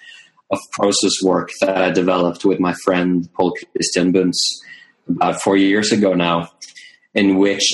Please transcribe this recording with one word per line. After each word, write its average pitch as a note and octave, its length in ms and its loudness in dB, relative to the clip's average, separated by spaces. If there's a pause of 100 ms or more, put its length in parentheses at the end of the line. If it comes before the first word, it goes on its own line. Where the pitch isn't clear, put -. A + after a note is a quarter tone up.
(520)
of G2 80 -4 (140)
process G2+ 500 0
work F2 260 0 (120)
that F#2+ 160 0
I F#2 120 2
developed F2+ 560 0
with F#2 140 2
my F2+ 240 0
friend F2+ 500 0
Paul F2+ 220 -2 (160)
Christian F2 420 -2
Bunz F#2 200 2 (760)
about F2+ 320 -2
four G2 160 2
years G2 340 2
ago G2+ 220 2
now, F2 380 0 (640)
in G2 220 2
which G2 360 0